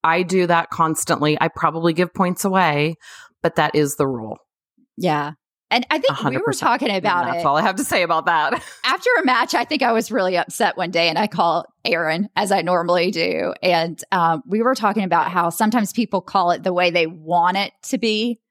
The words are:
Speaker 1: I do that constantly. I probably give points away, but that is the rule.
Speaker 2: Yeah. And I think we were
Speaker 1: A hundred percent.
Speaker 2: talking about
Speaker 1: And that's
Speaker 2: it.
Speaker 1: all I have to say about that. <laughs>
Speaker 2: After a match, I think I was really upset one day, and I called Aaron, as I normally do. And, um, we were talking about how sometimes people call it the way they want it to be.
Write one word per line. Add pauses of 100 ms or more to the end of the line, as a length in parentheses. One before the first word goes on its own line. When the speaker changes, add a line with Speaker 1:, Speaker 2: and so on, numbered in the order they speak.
Speaker 1:
I
do
that
constantly.
I
probably
give
points
away, (460)
but
that
is
the
rule. (580)
Speaker 2:
Yeah. (380)
And
I
think
we
were
Speaker 1:
A
hundred
percent.
Speaker 2:
talking
about
Speaker 1:
And
that's
Speaker 2:
it.
Speaker 1:
all
I
have
to
say
about
that. (120)
<laughs>
Speaker 2:
After (120)
a
match,
I
think
I
was
really
upset
one
day,
and
I
called (180)
Aaron,
as
I
normally
do.
And, (100)
um,
we
were
talking
about
how
sometimes
people
call
it
the
way
they
want
it (120)
to
be. (100)